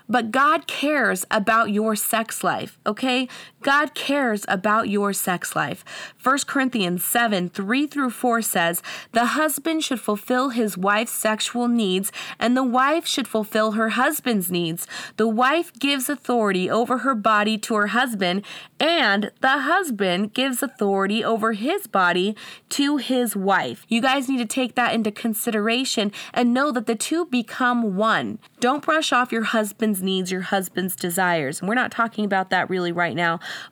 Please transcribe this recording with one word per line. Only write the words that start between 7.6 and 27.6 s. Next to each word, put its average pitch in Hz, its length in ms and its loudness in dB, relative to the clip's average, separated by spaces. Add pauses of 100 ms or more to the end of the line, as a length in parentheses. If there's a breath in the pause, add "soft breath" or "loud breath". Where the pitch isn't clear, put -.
through 269 220 -2
four 233 300 0
says, 175 420 0 (280 loud breath)
"The 233 160 2
husband 311 560 0
should 262 160 -2
fulfill 254 520 -2
his 220 280 -2
wife's 208 320 2
sexual 220 560 -2
needs, 196 460 0 (260 loud breath)
and 247 180 2
the 262 60 2
wife 269 420 2
should - 220 -4
fulfill 220 460 0
her 220 180 0
husband's 240 580 0
needs. 170 380 -2 (300 loud breath)
The 220 100 4
wife 254 500 2
gives 277 320 -2
authority 214 600 0
over 240 280 2
her 254 180 0
body 214 420 2
to 226 160 -2
her 208 140 2
husband, 202 560 0 (340 loud breath)
and 247 640 2
the 269 180 4
husband 214 760 0
gives 262 280 0
authority 202 600 0
over 220 300 0
his 294 340 -4
body 185 480 2 (320 loud breath)
to 285 300 0
his 247 360 0
wife." 190 540 0
You 226 120 2
guys 262 280 2
need 269 100 0
to 233 80 -2
take 254 300 -2
that 247 180 2
into 220 160 0
consideration 220 1040 -2 (200 loud breath)
and 240 220 2
know 285 160 2
that 226 160 -4
the 277 80 0
two 330 300 -2
become 240 720 0